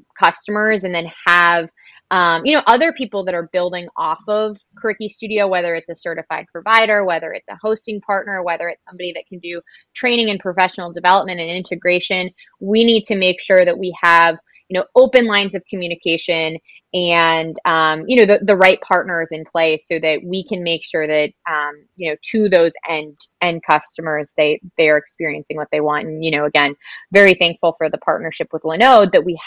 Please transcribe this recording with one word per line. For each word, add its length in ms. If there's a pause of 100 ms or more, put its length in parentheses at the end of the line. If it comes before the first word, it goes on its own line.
(180)
customers 680
and 100
then 160 (160)
have, 420 (420)
um, 320
you 120
know, 100
other 260
people 340
that 100
are 180
building 420
off 320
of 300 (260)
Curriki 280
Studio, 360
whether 280
it's 140
a 60
certified 560
provider, 540
whether 280
it's 160
a 120
hosting 400
partner, 400
whether 260
it's 160
somebody 300
that 140
can 100
do 240 (320)
training 380
and 80
professional 520
development 480
and 120
integration. 800 (280)
We 240
need 200
to 120
make 240
sure 240
that 140
we 240
have, 380 (300)
you 100
know, 60 (100)
open 320
lines 260
of 160
communication 880 (340)
and, 640 (100)
um, 420
you 100
know, 80
the, 180
the 120
right 260
partners 500
in 140
place 420
so 120
that 240
we 200
can 200
make 200
sure 240
that, 240 (160)
um, 380 (100)
you 140
know, 60 (160)
to 180
those 240 (140)
end, 280 (260)
end 220
customers, 760
they, 220 (160)
they 140
are 80
experiencing 580
what 160
they 100
want. 260
And, 160
you 80
know, 140
again, 300 (360)
very 240
thankful 380
for 160
the 100
partnership 520
with 120
Linode 480
that 120
we 240